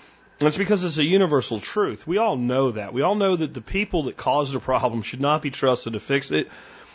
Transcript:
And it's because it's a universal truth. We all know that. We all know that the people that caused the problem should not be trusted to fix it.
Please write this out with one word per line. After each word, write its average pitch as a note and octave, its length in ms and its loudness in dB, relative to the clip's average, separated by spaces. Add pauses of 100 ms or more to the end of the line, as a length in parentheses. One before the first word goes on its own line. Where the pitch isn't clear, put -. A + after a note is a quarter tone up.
(400)
And D3 80 4
it's D3+ 100 0
because F#3+ 260 0
it's D#3 160 -2
a D3+ 40 2
universal D3+ 560 2
truth. D3 480 -4
We F3 100 0
all G#3+ 200 2
know B2+ 340 2
that. G#2 220 -8
We B2 80 0
all F#3 140 2
know G3 200 2
that D#3 180 -2
the B2+ 80 -10
people F#3 420 -2
that B2 120 -6
caused C#3 380 0
the C3 60 -2
problem A#2 420 0
should C3 200 -8
not D3 200 2
be D3 80 -6
trusted B2+ 440 0
to G#2+ 60 -6
fix C#3 320 -2
it. D3+ 180 0 (460)